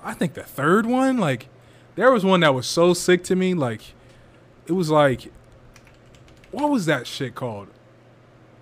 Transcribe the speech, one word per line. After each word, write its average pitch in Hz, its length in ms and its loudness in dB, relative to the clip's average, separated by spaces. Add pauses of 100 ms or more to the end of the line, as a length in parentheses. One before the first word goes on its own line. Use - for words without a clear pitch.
I 214 120 -10
think 175 200 -4
the - 80 -16
third 180 440 -2
one, 254 320 0
like, 139 300 -4 (500)
there 240 140 6
was 214 120 2
one 190 160 4
that 151 140 4
was 127 140 -4
so 175 260 4
sick 180 300 0
to 190 100 -2
me, 185 200 0
like, 127 260 -4 (880)
it 160 40 -2
was 175 160 -2
like, 147 440 2 (1200)
what 285 180 -2
was 233 160 0
that 139 220 -2
shit 127 260 -8
called? 104 320 -10 (960)